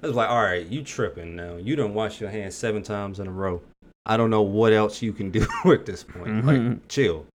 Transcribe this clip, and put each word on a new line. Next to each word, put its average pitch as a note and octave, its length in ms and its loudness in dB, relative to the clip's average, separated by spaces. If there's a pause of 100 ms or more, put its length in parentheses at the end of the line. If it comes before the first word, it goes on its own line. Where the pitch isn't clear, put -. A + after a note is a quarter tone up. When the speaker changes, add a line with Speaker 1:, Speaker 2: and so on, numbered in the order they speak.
Speaker 1:
I E3+ 40 -6
was B2+ 100 -2
like, A2+ 140 2
"All A#2+ 120 4
right, F2+ 240 0
you C3+ 160 -8
tripping F2 520 -6
now. F2 220 -10
You A2 200 -4
done G#2+ 180 -2
wash G#2+ 260 -4
your G2+ 100 -6
hands G2+ 240 -8
seven G#2+ 280 -2
times G2+ 380 -6
in G2 60 -6
a F#2+ 60 -8
row. F#2 280 -4 (460)
I A2 100 2
don't A2+ 140 4
know G#2+ 120 6
what G#2+ 300 4
else G#2+ 300 2
you A2 100 -2
can G2 180 -6
do G#2+ 160 2 (100)
<laughs> - 100 -6
at D3 200 6
this F#2+ 180 -10
point. F2 240 -12
Speaker 2:
Mm-hmm. A2+ 200 2
Speaker 1:
Like, B2 400 2
chill." E2+ 480 0